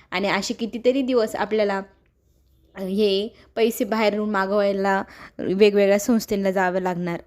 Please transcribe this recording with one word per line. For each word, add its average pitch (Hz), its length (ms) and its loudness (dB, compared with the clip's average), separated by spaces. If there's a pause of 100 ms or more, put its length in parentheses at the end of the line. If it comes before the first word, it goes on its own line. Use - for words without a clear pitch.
(120)
आणि 190 160 -2
असे 190 260 -2
कितीतरी 240 480 -2
दिवस 240 340 0
आपल्याला 202 460 0 (960)
हे 196 540 0 (220)
पैसे 233 300 0
बाहेरून 214 440 0
मागवायला 196 760 0 (360)
वेगवेगळ्या 202 600 4
संस्थांना 202 520 0
जावं 185 280 0
लागणार. 175 460 -4